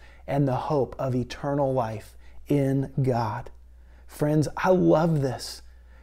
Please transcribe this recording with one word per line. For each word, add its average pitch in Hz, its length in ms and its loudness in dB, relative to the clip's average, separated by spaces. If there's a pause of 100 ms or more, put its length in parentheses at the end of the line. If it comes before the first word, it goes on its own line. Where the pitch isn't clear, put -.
(260)
and 143 220 2
the 127 80 0
hope 135 420 -2
of 131 160 -4
eternal 135 600 -2
life 113 440 -6 (300)
in 135 440 2 (120)
God. 120 480 -2 (560)
Friends, 151 400 2 (100)
I - 120 2
love 165 520 4
this. - 400 -6 (420)